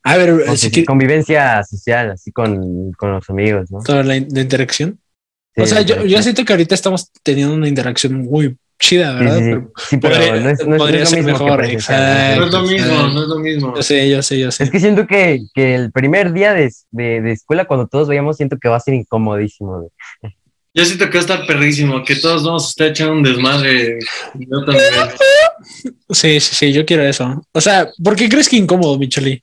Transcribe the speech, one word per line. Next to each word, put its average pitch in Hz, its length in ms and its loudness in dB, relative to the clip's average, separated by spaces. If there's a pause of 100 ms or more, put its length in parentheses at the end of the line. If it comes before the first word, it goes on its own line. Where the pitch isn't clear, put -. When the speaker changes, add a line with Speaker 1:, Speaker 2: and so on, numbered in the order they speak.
Speaker 1:
A 143 160 2
ver, 170 260 4
Speaker 2:
con - 140 0
Speaker 1:
si 117 100 0
Speaker 2:
su 104 60 -2
Speaker 1:
quie- 165 100 2
Speaker 2:
convivencia 135 800 2
social, 117 460 -4
así 95 220 -14
con, 95 600 -4
con 101 200 -4
los 95 180 -8
amigos, 98 400 -2
¿no? 98 120 -12
Speaker 1:
Toda 139 200 0
la 135 140 0
in-, 135 140 -4
la 135 120 -2
interacción. 131 580 -4 (540)
Speaker 2:
Sí, 226 80 0
Speaker 1:
O 220 40 2
sea, 214 100 2
Speaker 2:
la 214 60 4
Speaker 1:
yo, 180 60 0
yo 220 60 2
Speaker 2:
interacción. 202 280 2
Speaker 1:
siento 233 220 0
que 214 80 0
ahorita 170 220 2
estamos 190 360 -4 (120)
teniendo 143 320 0
una 156 140 0
interacción 127 460 -2 (100)
muy 139 320 -2 (220)
chida, 156 400 2
Speaker 2:
Sí, 123 60 2
Speaker 1:
¿verdad? 117 140 4
Speaker 2:
sí, 117 60 2
sí. 113 60 2
Speaker 1:
Pero 120 220 -4 (180)
Speaker 2:
Sí, 143 80 2
pero 151 160 2
Speaker 1:
podría, 117 180 4
Speaker 2:
no 110 40 0
es, 113 60 0
no 131 80 2
es, 147 180 -2
no 156 100 2
Speaker 1:
podría 147 240 2
Speaker 2:
es - 0 -
lo 160 40 2 (100)
Speaker 1:
ser 160 80 0
Speaker 2:
mismo 143 140 0
que 143 60 -2
Speaker 1:
mejor, 143 140 2
Speaker 2:
presencial, 123 420 -2
Speaker 1:
exacto. 135 400 2
Speaker 3:
No 175 60 2
es 170 60 -2
lo 185 100 0
mismo, 185 240 0
Speaker 1:
Exacto. 147 260 0
Speaker 3:
no 147 100 -2
es 151 60 -4
lo 160 120 -4
mismo. 147 360 -4
Speaker 1:
Yo 139 60 -4
sé, 139 280 2
yo 139 120 2
sé, 135 160 -2
yo 127 120 -2
sé. - 140 -2
Speaker 2:
Es 127 60 0
que 170 100 0
siento 208 260 2
que, 175 360 2 (100)
que 131 220 2
el 123 180 -2
primer 165 400 0
día 202 220 2
de, 143 180 0 (200)
de, 117 280 -4
de 113 120 -2
escuela, 156 340 -2
cuando 127 220 -2
todos 147 200 -2
vayamos, 143 300 -2
siento 139 200 -4
que 120 120 -2
va 117 60 2
a 117 40 -2
ser 135 140 -2
incomodísimo, 104 840 -4
güey. 85 100 -14 (840)
Speaker 3:
Yo 170 120 2
siento 185 260 -2
que 160 40 -6
va 175 40 2
a - 20 2
estar 175 260 -4
perrísimo, 143 580 0
que 135 120 0
todos 160 280 0
vamos 165 200 -2
a - 40 -8
estar 156 180 -2
echando 156 280 -2
un 151 100 2
desmadre 127 760 0 (360)
de 131 220 -8
otro 139 160 -2
nivel. 269 380 2 (1000)
Speaker 1:
Sí, 156 320 2
sí, - 140 -2
sí, 143 180 2
yo 156 140 0
quiero 160 160 2
eso. 135 400 -2 (100)
O 160 80 0
sea, 190 300 2 (120)
¿por 208 140 2
qué 220 140 0
crees 285 180 2
que 254 80 2
incómodo, 175 400 2
mi 139 140 -2
Charlie? 135 320 -4